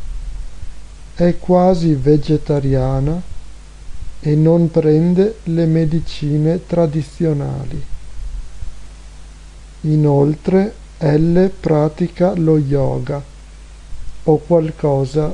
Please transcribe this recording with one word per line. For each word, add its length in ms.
È 240
quasi 560
vegetariana 1300
e 140
non 360
prende 760
le 200
medicine 1000
tradizionali. 1160
Inoltre, 920
elle 480
pratica 840
lo 240
yoga 640
o 140
qualcosa 960